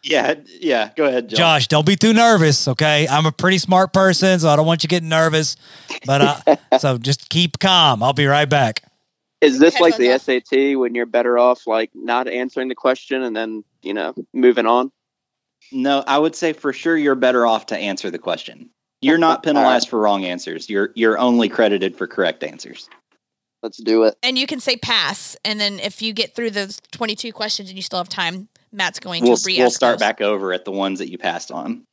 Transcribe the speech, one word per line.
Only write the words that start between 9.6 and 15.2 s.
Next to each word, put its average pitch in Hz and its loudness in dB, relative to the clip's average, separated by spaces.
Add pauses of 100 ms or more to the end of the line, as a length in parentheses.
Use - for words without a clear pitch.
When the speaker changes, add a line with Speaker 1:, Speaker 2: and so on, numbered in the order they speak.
Speaker 3:
like 170 4
the 127 2
Speaker 4:
Headphones 131 0
off. - -
Speaker 3:
S 127 -2
A - 2
T 139 2
when 123 -2
you're 120 -4
better 120 0
off, 123 2
like, 110 -2
not 123 -4
answering 127 -6
the 127 -6
question 131 -4
and 117 -6
then, 110 -8 (180)
you 98 -8
know, 92 -6 (200)
moving 123 2
on? 123 2 (800)